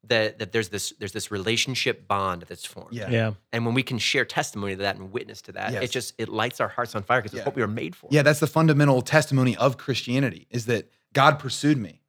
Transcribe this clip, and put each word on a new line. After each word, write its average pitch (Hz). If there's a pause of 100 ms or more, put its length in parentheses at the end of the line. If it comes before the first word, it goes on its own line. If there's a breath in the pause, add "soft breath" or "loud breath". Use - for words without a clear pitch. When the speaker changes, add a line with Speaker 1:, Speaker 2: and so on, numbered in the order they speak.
Speaker 1:
that, 110
that 107
there's 110
this, 101
there's 101
this 104
relationship 117
bond 95
that's -
formed. -
Speaker 2:
Yeah. 110
Speaker 3:
Yeah. 113 (220)
Speaker 1:
And 117
when 117
we 127
can 123
share 123
testimony 101
to 95
that 101
and 95
witness 107
to -
that, 101
Speaker 2:
Yes. 117
Speaker 1:
it 120
just, 123
it 113
lights 110
our 117
hearts 117
on 104
fire 123
'cause 104
it's 127
Speaker 2:
Yeah. 101
Speaker 1:
what -
we 123
were 107
made 127
for. -
Speaker 2:
Yeah, 147
that's 147
the 156
fundamental 147
testimony 135
of 120
Christianity, 123
is 110
that 113 (240)
God 147
pursued 143
me 95